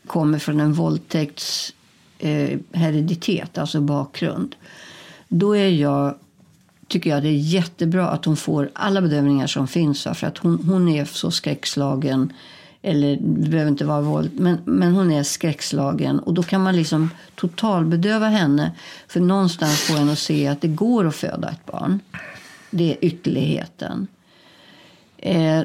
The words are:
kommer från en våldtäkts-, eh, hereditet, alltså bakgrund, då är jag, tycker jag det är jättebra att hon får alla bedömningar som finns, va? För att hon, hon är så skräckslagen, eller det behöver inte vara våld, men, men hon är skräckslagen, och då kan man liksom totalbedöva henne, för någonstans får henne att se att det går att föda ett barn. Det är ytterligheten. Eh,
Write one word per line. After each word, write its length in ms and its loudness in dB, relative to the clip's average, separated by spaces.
kommer 320 2
från 200 0
en 140 4
våldtäkts-, 1000 -2
eh, 400 -2
hereditet, 840 -2
alltså 240 -2
bakgrund, 720 -4
då 300 2
är 120 4
jag, 460 2
tycker 220 -2
jag 140 0
det 60 2
är 80 2
jättebra 720 0
att 160 -4
hon 120 2
får 360 -2
alla 280 0
bedömningar 460 2
som 200 -2
finns, 380 0
va? 80 -4
För 140 -4
att 100 -6
hon, 300 0
hon 220 4
är 160 0
så 260 -6
skräckslagen, 1000 -2
eller 400 2
det 280 0
behöver 220 2
inte 140 0
vara 160 0
våld, 320 0
men, 320 2
men 280 2
hon 180 4
är 120 2
skräckslagen, 960 -2
och 140 -2
då 100 2
kan 200 0
man 120 2
liksom 340 2
totalbedöva 920 0
henne, 440 2
för 120 -2
någonstans 600 2
får 140 -2
henne 180 2
att 80 -2
se 280 0
att 140 -2
det 60 0
går 400 2
att 80 -2
föda 340 -6
ett 160 -10
barn. 340 -2
Det 200 2
är 100 -4
ytterligheten. 1080 -2
Eh, 460 2